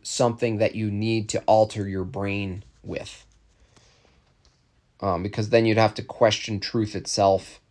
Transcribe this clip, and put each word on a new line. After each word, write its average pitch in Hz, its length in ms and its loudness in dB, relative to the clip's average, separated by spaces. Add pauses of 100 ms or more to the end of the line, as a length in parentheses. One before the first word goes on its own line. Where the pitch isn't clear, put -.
something 117 540 -2
that 107 180 0
you 107 160 -4
need 110 380 -2
to - 180 -4
alter 107 400 4
your 95 160 -6
brain 98 600 -6 (200)
with. - 420 -12 (1700)
Um, 90 240 -2
because 104 260 -4
then 113 160 4
you'd 110 120 4
have 113 180 4
to - 80 -8
question 107 560 0
truth 104 360 -2
itself 98 760 2